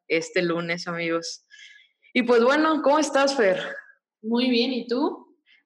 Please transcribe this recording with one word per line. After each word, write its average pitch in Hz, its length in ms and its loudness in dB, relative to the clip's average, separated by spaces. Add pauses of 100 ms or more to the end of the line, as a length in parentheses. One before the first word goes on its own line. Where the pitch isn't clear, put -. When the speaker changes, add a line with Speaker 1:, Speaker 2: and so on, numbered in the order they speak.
Speaker 1:
este 165 340 -2
lunes, 170 460 -4
amigos. 170 580 -6 (680)
Y 247 120 0
pues 240 200 4
bueno, 302 380 2
¿cómo 285 180 4
estás, 277 360 0
Fer? 196 260 2 (600)
Speaker 2:
Muy 240 280 0
bien, 240 240 0
¿y 233 140 -6
tú? 262 500 -4 (280)